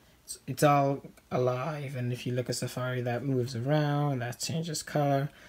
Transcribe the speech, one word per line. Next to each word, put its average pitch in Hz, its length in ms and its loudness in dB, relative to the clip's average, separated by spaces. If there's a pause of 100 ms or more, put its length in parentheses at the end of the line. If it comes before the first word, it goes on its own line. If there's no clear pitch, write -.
(240)
It's, - 220 -14
it's 131 180 -2
all 139 380 4 (280)
alive, 135 640 -2
and 123 180 -2
if 120 140 -8
you 123 60 0
look 123 160 -2
at 123 80 -2
Safari, 127 460 -4
that 120 220 -2
moves 131 300 0
around, 147 640 2
that 120 220 -6
changes 160 420 -4
color. 143 480 2 (180)